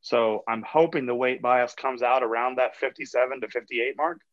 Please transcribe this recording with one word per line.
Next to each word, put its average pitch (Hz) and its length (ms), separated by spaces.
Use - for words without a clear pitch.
So 113 440
I'm 113 160
hoping 160 440
the 123 80
weight 127 260
bias 123 320
comes 131 300
out 123 200
around 120 360
that 127 180
fifty-seven 131 640
to 107 80
fifty-eight 120 480
mark 160 240